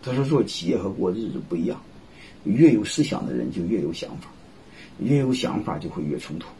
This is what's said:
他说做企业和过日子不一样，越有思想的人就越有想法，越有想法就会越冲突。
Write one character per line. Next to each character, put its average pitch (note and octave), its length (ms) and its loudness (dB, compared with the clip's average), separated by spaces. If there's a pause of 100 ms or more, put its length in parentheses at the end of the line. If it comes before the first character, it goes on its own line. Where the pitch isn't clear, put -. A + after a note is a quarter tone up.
他 B2+ 120 -6
说 C3+ 120 2
做 C3+ 180 8
企 - 240 -2
业 - 100 2
和 - 120 0
过 F#2 200 0
日 G#2+ 200 -2
子 - 180 -6
不 F2+ 80 -4
一 E2 100 0
样， - 160 -4 (640)
越 C3+ 300 6
有 G#2+ 100 2
思 - 180 -4
想 - 240 -2
的 - 80 -6
人 - 160 -4
就 D#2 140 -4
越 G2 180 0
有 E2 120 -4
想 - 240 -10
法， - 120 -16 (720)
越 C#3 200 2
有 C3 140 2
想 - 300 -2
法 D#2 140 -6
就 D#2 100 -8
会 D#2 160 -8
越 D2 140 -4
冲 D2+ 200 -10
突。 - 120 -12 (100)